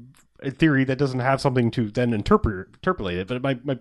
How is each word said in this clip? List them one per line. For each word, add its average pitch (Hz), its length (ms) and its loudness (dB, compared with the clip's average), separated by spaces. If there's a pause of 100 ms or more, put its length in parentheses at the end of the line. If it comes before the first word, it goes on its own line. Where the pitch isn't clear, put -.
(420)
in 139 120 -6
theory, 143 320 4
that 131 120 -2
doesn't 131 220 0
have 131 220 2
something 127 300 2
to 107 200 -2
then 120 220 0
interpret, 104 640 0
interpolate 95 440 -4
it. 95 80 -6
But 123 160 -6
my, 135 200 -2
my 139 180 -4